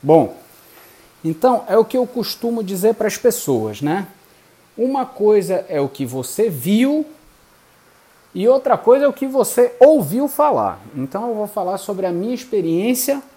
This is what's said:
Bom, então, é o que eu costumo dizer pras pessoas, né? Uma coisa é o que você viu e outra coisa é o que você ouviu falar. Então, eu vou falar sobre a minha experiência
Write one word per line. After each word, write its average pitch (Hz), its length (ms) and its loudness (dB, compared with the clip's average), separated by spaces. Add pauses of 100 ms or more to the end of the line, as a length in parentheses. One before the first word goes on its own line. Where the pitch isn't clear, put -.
Bom, 147 360 4 (880)
então, 185 420 0
é 190 100 0
o 220 80 6
que 226 120 -6
eu 254 100 0
costumo 233 560 -6
dizer 196 320 0
pras 214 220 -4
pessoas, 110 680 -2
né? 165 240 -4 (720)
Uma 262 260 -2
coisa 202 640 0
é 151 120 -2
o 139 80 -2
que 135 180 -8
você 131 420 -4
viu 220 560 0 (1300)
e 180 140 -2
outra 254 320 2
coisa 277 280 4
é - 20 4
o 262 40 0
que - 140 -6
você 247 540 0
ouviu 262 480 4
falar. 113 500 0 (160)
Então, 190 320 -8
eu 233 80 -4
vou 208 140 -6
falar 190 300 -6
sobre 190 280 -6
a 180 60 -2
minha 196 240 -4
experiência 226 840 -2 (160)